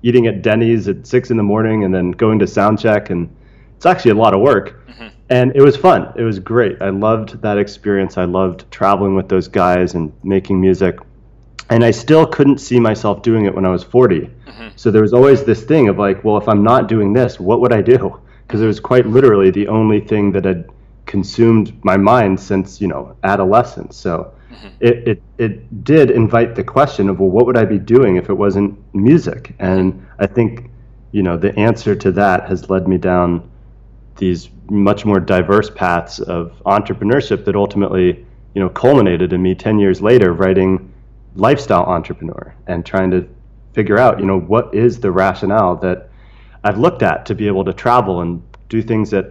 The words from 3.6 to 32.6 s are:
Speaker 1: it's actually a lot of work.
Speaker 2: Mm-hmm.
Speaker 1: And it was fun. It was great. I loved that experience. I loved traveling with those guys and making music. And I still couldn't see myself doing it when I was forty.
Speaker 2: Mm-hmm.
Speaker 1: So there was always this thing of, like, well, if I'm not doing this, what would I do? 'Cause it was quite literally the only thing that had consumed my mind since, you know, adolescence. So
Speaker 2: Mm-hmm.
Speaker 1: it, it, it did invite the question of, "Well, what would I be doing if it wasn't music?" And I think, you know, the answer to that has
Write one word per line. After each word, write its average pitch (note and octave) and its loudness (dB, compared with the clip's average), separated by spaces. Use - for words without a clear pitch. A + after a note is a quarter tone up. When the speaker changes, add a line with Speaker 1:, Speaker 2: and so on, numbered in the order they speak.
Speaker 1:
it's - -4
actually - 2
a G#2+ 2
lot A2 4
of G2 2
work. A2 0
Speaker 2:
Mm-hmm. A2+ -20
Speaker 1:
And B2+ 2
it C#3 6
was C#3 6
fun. C#3 2
It A#2 -6
was G#2+ -4
great. A2+ -2
I F#2+ -6
loved A2 -4
that G#2 -2
experience. G2+ -4
I F#2 -2
loved F2+ -4
traveling G2 0
with F#2 -4
those F#2 -2
guys F2+ 0
and D#2+ -6
making F#2+ -2
music. F#2 0
And A#2+ 2
I A2+ 4
still D#3 2
couldn't C#3 2
see B2 0
myself G#2+ -2
doing A2+ 0
it F#2+ -2
when F#2+ -2
I F#2 2
was F2+ -2
forty. A2+ 2
Speaker 2:
Mm-hmm. - -20
Speaker 1:
So - -2
there G#2+ 4
was G#2 0
always C3 6
this A2+ 0
thing D3 2
of, F#2+ 0
like, G2 -2
well, G#2+ 0
if G#2 -4
I'm G#2 2
not A2+ 2
doing G#2 0
this, B2 0
what G2+ 0
would A#2+ 2
I G#2+ 2
do? A#2 0
'Cause G#2+ -4
it A2+ 0
was G#2 -2
quite B2 0
literally G#2+ 4
the G2+ -2
only G#2+ 2
thing G#2 -2
that F#2+ -2
had F2+ -4
consumed A2 2
my F#2+ 2
mind G2+ 2
since, F#2+ -6
you G2 -2
know, C#2 -10
adolescence. G2+ -2
So F2+ -6
Speaker 2:
Mm-hmm. G#2+ -20
Speaker 1:
it, A#2+ 2
it, G#2 -4
it A2 -8
did C#3+ 4
invite A#2 0
the - -6
question C3 0
of, F#2+ -2
"Well, F#2+ 2
what A#2 4
would A#2+ 2
I G#2 2
be - 0
doing G#2+ 4
if F2+ -2
it F#2+ -2
wasn't G2+ 0
music?" A2 2
And F#2 2
I - 2
think, A#2 2
you G2+ 0
know, F2 -2
the - -2
answer A2+ -2
to G2 0
that F#2 0
has F2+ -6